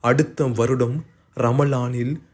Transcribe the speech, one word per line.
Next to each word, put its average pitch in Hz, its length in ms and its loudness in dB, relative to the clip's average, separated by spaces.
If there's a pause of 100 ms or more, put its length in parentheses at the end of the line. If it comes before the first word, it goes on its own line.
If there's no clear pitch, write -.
அடுத்த 139 440 2
வருடம் 123 600 0 (320)
ரமலானில் 123 760 0 (200)